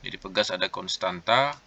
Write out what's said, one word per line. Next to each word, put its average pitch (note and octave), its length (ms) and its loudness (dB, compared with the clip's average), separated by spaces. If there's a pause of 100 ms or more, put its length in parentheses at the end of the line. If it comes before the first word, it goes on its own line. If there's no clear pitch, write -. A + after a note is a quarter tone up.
Jadi F#2 160 -10
pegas G2 320 0
ada F#2 160 0
konstanta F#2+ 880 0 (100)